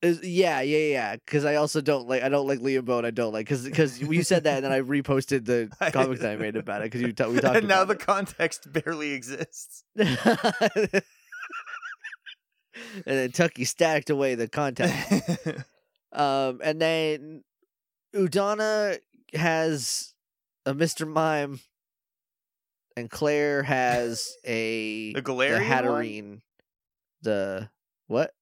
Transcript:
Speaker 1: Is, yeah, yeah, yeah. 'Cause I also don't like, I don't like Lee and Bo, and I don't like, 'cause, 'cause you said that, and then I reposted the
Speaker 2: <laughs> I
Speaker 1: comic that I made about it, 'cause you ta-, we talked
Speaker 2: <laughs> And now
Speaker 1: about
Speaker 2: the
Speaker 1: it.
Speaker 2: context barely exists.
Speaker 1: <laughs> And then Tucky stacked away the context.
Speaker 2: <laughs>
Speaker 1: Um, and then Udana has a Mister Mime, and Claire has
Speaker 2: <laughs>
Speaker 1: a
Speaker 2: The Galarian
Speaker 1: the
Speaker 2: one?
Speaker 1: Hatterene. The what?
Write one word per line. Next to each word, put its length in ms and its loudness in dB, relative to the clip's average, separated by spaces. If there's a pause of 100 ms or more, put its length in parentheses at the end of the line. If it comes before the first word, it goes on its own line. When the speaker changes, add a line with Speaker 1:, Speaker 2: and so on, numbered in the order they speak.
Speaker 1:
Is, 220 2
yeah, 380 2
yeah, 160 2
yeah. 380 0 (120)
'Cause 160 0
I 100 2
also 260 2
don't 280 0
like, 160 0
I 40 2
don't 200 2
like 120 0
Lee 160 0
and 80 0
Bo, 140 2
and 80 0
I 60 -2
don't 200 -2
like, 140 -4
'cause, 260 -4
'cause 280 2
you 240 2
said 200 2
that, 120 2
and 80 -2
then 80 0
I 80 2
reposted 640 0
the 320 2
Speaker 2:
<laughs> 40 -6
I 120 2
Speaker 1:
comic 260 2
that 140 -2
I 40 -4
made 200 -4
about 260 -6
it, 80 -6
'cause 100 -6
you 120 -2
ta-, 160 -2
we 100 2
talked 180 4
Speaker 2:
<laughs> 20 6
And 100 0
now 140 6
Speaker 1:
about 160 2
Speaker 2:
the 40 -12
Speaker 1:
it. 40 -6
Speaker 2:
context 640 -2
barely 400 -4
exists. 720 -10 (120)
Speaker 1:
<laughs> 1080 2 (2000)
And 0 -
then 280 0
Tucky 320 2
stacked 460 2
away 240 2
the 140 -2
context. 960 0
Speaker 2:
<laughs> 180 -8 (480)
Speaker 1:
Um, 520 0
and 160 0
then 640 0 (720)
Udana 840 2 (340)
has 800 0 (540)
a 80 0
Mister 320 0
Mime, 540 0 (1400)
and 120 -8
Claire 540 0
has 760 0
Speaker 2:
<laughs> 60 -20
Speaker 1:
a 680 -4
Speaker 2:
The 100 -6
Galarian 360 2
Speaker 1:
the 320 2
Speaker 2:
one? 140 0
Speaker 1:
Hatterene. 360 -10 (840)
The 480 -2 (380)
what? 340 0